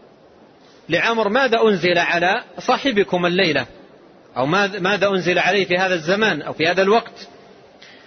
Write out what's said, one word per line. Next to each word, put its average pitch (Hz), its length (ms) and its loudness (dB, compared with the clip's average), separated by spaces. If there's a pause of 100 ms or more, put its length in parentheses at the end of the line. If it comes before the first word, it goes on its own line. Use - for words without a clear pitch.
(880)
لعمر: 202 400 0
"ماذا 226 340 0
أنزل 180 360 2
على 175 460 0 (140)
صاحبكم 202 680 0
الليلة؟ 175 400 0 (720)
أو 127 100 0
ماذ-، 196 340 0
ماذا 190 280 0
أنزل 180 300 0
عليه 185 260 2
في 180 140 0
هذا 185 160 0
الزمان 175 480 -2
أو 143 100 -8
في 156 140 -2
هذا 180 160 2
الوقت؟" - 460 0 (800)